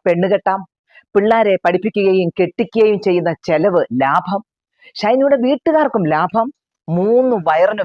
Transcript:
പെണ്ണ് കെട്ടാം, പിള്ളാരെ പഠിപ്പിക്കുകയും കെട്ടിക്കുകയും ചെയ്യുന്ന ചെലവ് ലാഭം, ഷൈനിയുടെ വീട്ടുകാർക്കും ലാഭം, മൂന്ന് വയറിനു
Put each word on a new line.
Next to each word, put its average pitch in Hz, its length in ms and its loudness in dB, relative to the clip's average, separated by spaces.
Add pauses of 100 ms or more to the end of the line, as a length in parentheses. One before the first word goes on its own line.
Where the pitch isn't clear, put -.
പെണ്ണ് 175 220 0
കെട്ടാം, 190 380 -2 (360)
പിള്ളാരെ 214 540 2
പഠിപ്പിക്കുകയും 190 720 0
കെട്ടിക്കുകയും 214 720 0
ചെയ്യുന്ന 175 340 -2
ചെലവ് 165 600 0
ലാഭം, 170 500 -2 (520)
ഷൈനിയുടെ 269 400 0
വീട്ടുകാർക്കും 262 720 0
ലാഭം, 180 460 -2 (380)
മൂന്ന് 226 460 2
വയറിനു 185 500 0